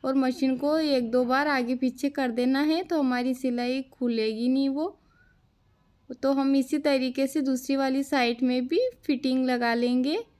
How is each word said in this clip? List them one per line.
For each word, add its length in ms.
और 100
मशीन 420
को 220
एक 320
दो 140
बार 240
आगे 280
पीछे 340
कर 200
देना 320
है, 200
तो 160
हमारी 360
सिलाई 460
खुलेगी 580
नहीं 200
वो। 180
तो 100
हम 240
इसी 240
तरीके 460
से 160
दूसरी 340
वाली 280
साइड 380
में 240
भी 140
फिटिंग 420
लगा 300
लेंगे। 440